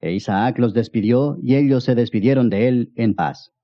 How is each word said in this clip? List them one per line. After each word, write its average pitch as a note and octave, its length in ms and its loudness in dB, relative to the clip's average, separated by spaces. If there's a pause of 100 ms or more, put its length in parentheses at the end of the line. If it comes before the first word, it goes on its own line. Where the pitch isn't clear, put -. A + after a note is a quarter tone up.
E E2+ 120 -6
Isaac G#2 460 -2
los A#2 160 0
despidió, A#2+ 640 0
y B2+ 140 2
ellos C3+ 300 2
se C3 100 2
despidieron A#2+ 560 2
de G2+ 160 0
él B2 300 0
en A2 180 0
paz. D#2 380 -6 (120)